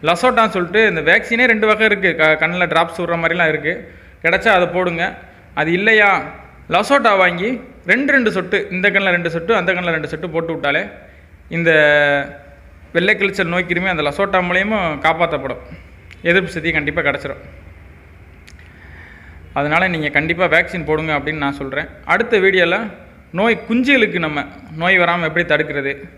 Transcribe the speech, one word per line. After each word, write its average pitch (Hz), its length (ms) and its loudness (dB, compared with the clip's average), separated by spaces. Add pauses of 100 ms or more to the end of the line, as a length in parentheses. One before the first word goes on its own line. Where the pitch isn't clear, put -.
லசோட்டான்னு 220 460 2
சொல்லிட்டு 196 380 0
இந்த 170 140 0
வேக்சினே 220 440 2
ரெண்டு 220 220 2
வகை 214 180 2
இருக்கு. 190 300 2
க-, 156 240 2
கண்ணுல 170 280 0
டிராப்ஸ் 165 340 0
விடுற 170 140 -2
மாதிரிலாம் 165 320 0
இருக்கு, 156 460 -4 (300)
கிடைச்சா 185 240 0
அதை 180 200 4
போடுங்க. 175 480 -4 (380)
அது 156 180 -2
இல்லையா, 202 520 4 (460)
லசோட்டா 214 480 2
வாங்கி 185 440 0 (240)
ரெண்டு 262 260 0
ரெண்டு 247 200 2
சொட்டு, 185 400 -2
இந்த 185 180 0
கண்ணுல 196 200 0
ரெண்டு 175 200 0
சொட்டு, 165 260 -2
அந்த 180 180 0
கண்ணுல 180 160 -2
ரெண்டு 156 180 -4
சொட்டு 160 220 -8
போட்டு 165 220 -4
விட்டாலே 147 360 -2 (600)
இந்த 165 220 0 (1200)
வெள்ளை 190 220 2
கிழிச்சல் 190 300 -2
நோய் 175 220 -2
கிருமி 180 200 -2
அந்த 170 140 -2
லசோட்டா 185 400 0
மூலியமா 190 380 0 (220)
காப்பாத்தப்படும். 160 600 -2 (600)
எதிர்ப்பு 175 300 2
சக்தி 165 200 -4
கண்டிப்பா 151 300 -2
கிடைச்சிரும். 143 420 -4 (2000)
அதனால 151 340 0
நீங்க 156 220 -2
கண்டிப்பா 160 360 0
வேக்சின் 170 400 0
போடுங்க 156 340 -2
அப்படின்னு 151 260 -4
நான் 139 80 -2
சொல்றேன். 139 340 -6 (180)
அடுத்த 220 340 0
வீடியோல 185 480 2 (440)
நோய் 214 280 0 (100)
குஞ்சுகளுக்கு 233 500 2
நம்ம 151 240 -4 (320)
நோய் 180 240 2
வராம 175 240 2
எப்படி 165 220 -2
தடுக்கிறது 147 640 -2 (100)